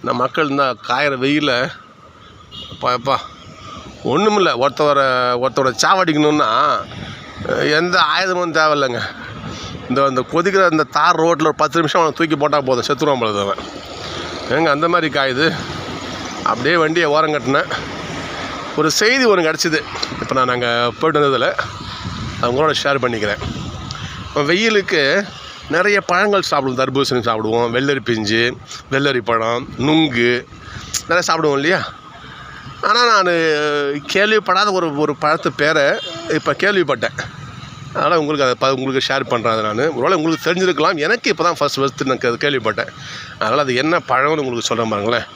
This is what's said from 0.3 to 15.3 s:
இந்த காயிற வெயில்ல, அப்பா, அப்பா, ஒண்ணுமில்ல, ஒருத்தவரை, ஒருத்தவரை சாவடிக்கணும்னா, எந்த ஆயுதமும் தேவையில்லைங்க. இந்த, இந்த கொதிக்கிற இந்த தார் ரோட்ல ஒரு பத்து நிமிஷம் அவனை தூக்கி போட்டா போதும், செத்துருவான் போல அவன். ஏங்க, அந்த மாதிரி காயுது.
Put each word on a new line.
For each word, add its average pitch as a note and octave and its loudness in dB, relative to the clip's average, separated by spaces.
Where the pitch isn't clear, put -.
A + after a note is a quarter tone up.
இந்த C3+ 0
காயிற C3+ 0
வெயில்ல, D3 2
அப்பா, B2+ -2
அப்பா, C3+ 0
ஒண்ணுமில்ல, G3 4
ஒருத்தவரை, C#3 2
ஒருத்தவரை C3 2
சாவடிக்கணும்னா, D3+ 4
எந்த F3+ 2
ஆயுதமும் F3 0
தேவையில்லைங்க. C#3+ 2
இந்த, C3 2
இந்த C3 0
கொதிக்கிற F#3 4
இந்த D#3 2
தார் E3 4
ரோட்ல D#3+ 4
ஒரு D3 0
பத்து D3+ 2
நிமிஷம் E3 2
அவனை D#3 2
தூக்கி D#3+ 2
போட்டா D3 2
போதும், B2+ 0
செத்துருவான் C#3+ 2
போல G#2+ 0
அவன். G2 -2
ஏங்க, D#3+ 2
அந்த D#3 0
மாதிரி E3 2
காயுது. C3+ 2